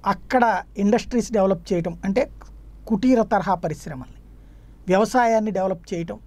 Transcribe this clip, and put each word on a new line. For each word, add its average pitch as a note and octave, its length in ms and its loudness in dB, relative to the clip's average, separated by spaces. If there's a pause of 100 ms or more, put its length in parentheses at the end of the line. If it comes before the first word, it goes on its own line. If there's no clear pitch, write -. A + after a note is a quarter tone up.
అక్కడ G#3+ 560 0 (160)
ఇండస్ట్రీస్ G#3+ 540 0
డెవలప్ F#3+ 400 0
చేయటం, E3+ 320 -4
అంటే G3 260 0 (560)
కుటీర A#3 360 2
తరహా G3+ 320 0
పరిశ్రమల్ని, D#3 680 -8 (640)
వ్యవసాయాన్ని A3 640 2
డెవలప్ F#3+ 440 -4
చేయటం E3+ 320 -8